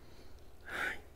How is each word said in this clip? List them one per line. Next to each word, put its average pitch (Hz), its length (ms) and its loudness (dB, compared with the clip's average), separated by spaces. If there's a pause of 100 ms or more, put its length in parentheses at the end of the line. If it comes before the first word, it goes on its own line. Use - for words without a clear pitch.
(680)
Ai, - 320 4 (180)